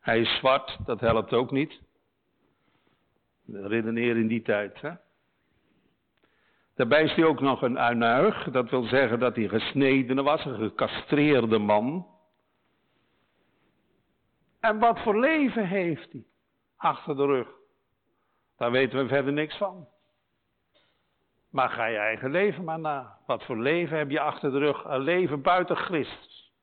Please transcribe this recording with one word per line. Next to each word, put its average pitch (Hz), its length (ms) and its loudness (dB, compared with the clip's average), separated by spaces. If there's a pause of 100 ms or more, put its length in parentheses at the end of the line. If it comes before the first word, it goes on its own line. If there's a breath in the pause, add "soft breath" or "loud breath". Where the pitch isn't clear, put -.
Hij 113 200 0
is - 160 0
zwart, 135 500 0
dat 117 140 -4
helpt 113 320 0
ook 123 180 0
niet. 139 300 -4 (1700)
Redeneer 113 720 -2
in 113 100 2
die 113 160 -2
tijd, 104 380 -4
hè. 147 120 -10 (1800)
Daarbij 135 280 4
is 156 120 2
hij 170 100 4
ook 147 160 4
nog 135 220 0
een 127 160 -2
eunuch, 120 720 2
dat 120 200 -2
wil 127 120 0
zeggen 120 360 2
dat 120 180 0
hij 110 120 -2
gesnedene 135 760 0
was, 147 220 0
een 127 140 -8
gecastreerde 117 1000 2
man. 107 480 0 (2500)
En 214 180 0
wat 233 220 4
voor 214 200 2
leven 262 460 2
heeft 175 460 -4
hij 113 120 -16 (520)
achter 156 400 -4
de 139 100 2
rug? 135 220 0 (1080)
Daar 120 140 -2
weten 127 280 2
we 131 100 0
verder 135 240 0
niks 151 240 -4
van. 185 320 -8 (1600)
Maar 127 200 0
ga 117 140 -4
je 110 140 -2
eigen 110 320 -2
leven 180 340 -2
maar 160 140 -6
na. 143 480 -8
Wat 120 180 -4
voor 120 140 -6
leven 156 400 0
heb 147 120 -4
je 147 100 -2
achter 143 320 -4
de 139 60 0
rug? 143 260 0
Een 135 160 -4
leven 151 420 0
buiten 180 340 0
Christus. - 760 -8 (100)